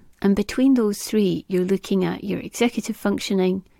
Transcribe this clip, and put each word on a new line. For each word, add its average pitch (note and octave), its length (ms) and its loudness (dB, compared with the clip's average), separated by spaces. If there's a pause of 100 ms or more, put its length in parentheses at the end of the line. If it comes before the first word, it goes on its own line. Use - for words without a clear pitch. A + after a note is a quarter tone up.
(220)
And G3 140 4
between B3+ 400 2
those G#3+ 280 0
three, F#3+ 440 0
you're F#3 180 0
looking F#3 400 0
at F3 180 -4
your F3+ 160 -4
executive - 560 -4
functioning, F#3+ 680 -2 (160)